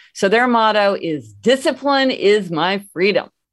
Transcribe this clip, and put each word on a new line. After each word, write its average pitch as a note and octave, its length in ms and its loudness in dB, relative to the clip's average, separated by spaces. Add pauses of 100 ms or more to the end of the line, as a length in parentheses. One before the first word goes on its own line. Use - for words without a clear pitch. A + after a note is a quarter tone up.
(140)
So G3 140 0
their A3+ 180 2
motto G#3+ 480 2
is, C#3+ 400 -8
"Discipline C4+ 800 0
is G3+ 400 0
my F#3 400 -2
freedom." F3+ 360 -2 (240)